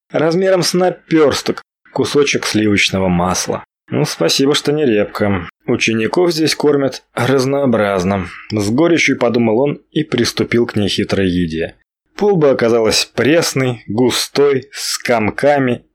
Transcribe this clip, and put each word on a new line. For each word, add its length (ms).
размером 520
с 120
наперсток, 880
кусочек 520
сливочного 640
масла. 560
"Ну, 160
спасибо, 500
что 180
не 120
репка. 640
Учеников 680
здесь 240
кормят 480
разнообразно", 1120
с 200
горечью 480
подумал 420
он 200
и 100
приступил 640
к 80
нехитрой 540
еде. 480
Полба 340
оказалась 540
пресной, 800
густой, 840
с 260
комками 840